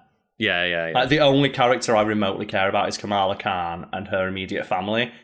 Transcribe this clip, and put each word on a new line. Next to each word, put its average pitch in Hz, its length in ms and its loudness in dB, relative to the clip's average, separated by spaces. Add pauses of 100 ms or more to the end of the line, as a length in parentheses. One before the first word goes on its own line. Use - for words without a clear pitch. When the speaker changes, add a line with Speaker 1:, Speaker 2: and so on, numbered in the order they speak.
(360)
Speaker 1:
Yeah, 92 280 2
yeah, 85 240 0
yeah. 113 60 -6
Speaker 2:
Like, 127 140 2
the 151 120 2
only 139 280 6
character 123 480 2
I 107 60 4
remotely 104 440 0
care 98 220 0
about 98 200 0
is 104 100 -6
Kamala 101 380 0
Khan 87 580 -6
and 101 140 -8
her 95 200 -2
immediate 95 380 -6
family. 107 440 -2 (140)